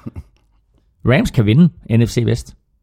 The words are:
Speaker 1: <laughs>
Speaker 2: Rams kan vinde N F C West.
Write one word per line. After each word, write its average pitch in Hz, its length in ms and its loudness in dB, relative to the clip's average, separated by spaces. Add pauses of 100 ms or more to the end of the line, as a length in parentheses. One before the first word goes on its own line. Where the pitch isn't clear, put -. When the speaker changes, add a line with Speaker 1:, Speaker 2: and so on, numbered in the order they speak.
(260)
Speaker 1:
<laughs> - 840 -10
Speaker 2:
Rams 160 200 0
kan 110 140 0
vinde 143 240 4 (280)
N 117 100 2
F - 20 -6
C 123 160 -4
West. 113 300 -6 (280)